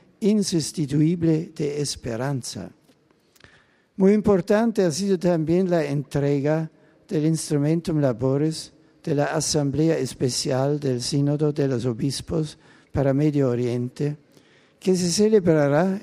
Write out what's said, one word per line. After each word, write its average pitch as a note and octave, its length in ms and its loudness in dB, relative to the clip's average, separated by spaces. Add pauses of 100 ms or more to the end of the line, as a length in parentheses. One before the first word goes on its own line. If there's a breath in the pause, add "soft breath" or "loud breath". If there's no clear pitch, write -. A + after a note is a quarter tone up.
(200 soft breath)
insustituible E3 1400 0
de D3 260 -4
esperanza. B2 880 -6 (1300 soft breath)
Muy G3 160 6
importante G#3 680 2
ha F3 80 2
sido F#3+ 260 -2
también E3+ 500 0
la F3 160 0
entrega C#3+ 880 -2 (380 soft breath)
del D#3 180 -2
Instrumentum D#3+ 760 0
Laboris C#3 720 0 (320 soft breath)
de D#3+ 120 -4
la C#3+ 100 0
Asamblea D3 720 0
Especial C3+ 840 -2
del B2+ 220 -2
Sínodo C#3+ 500 0
de C#3+ 160 0
los B2 180 -2
Obispos C#3 760 -4 (320 soft breath)
para C#3 200 2
Medio C#3+ 380 2
Oriente, B2 680 -4 (600 soft breath)
que F#3 160 2
se F3+ 160 0
celebrará F3+ 920 4